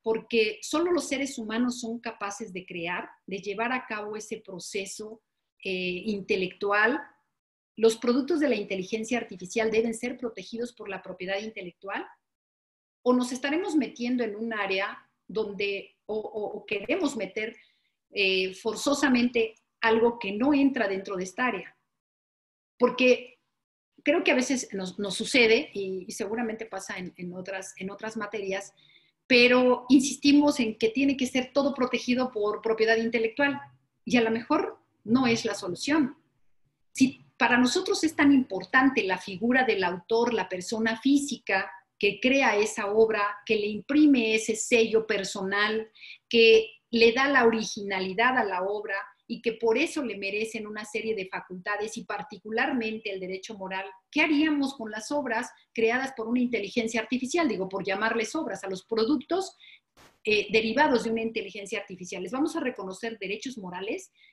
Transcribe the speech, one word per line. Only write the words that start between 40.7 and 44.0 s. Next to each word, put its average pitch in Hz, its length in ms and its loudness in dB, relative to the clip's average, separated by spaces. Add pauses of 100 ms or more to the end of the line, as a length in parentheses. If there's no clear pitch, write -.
física 269 720 0 (260)
que 202 220 0
crea 254 360 4
esa 208 360 0
obra, 214 540 2
que 220 100 2
le 208 120 -2
imprime 247 640 4